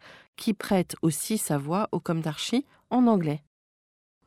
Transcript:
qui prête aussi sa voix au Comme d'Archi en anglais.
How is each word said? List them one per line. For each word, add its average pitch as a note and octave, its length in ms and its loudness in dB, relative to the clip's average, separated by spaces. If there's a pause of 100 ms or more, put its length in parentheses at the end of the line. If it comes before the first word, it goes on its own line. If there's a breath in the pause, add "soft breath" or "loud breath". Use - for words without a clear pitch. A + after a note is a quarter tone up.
(360 loud breath)
qui - 160 -2
prête - 480 0
aussi G#3 380 0
sa D3 200 -2
voix E3 340 -2
au E3 80 -2
Comme E3 200 -2
d'Archi E3 460 -4 (240 soft breath)
en B3 160 4
anglais. E3 380 2 (840)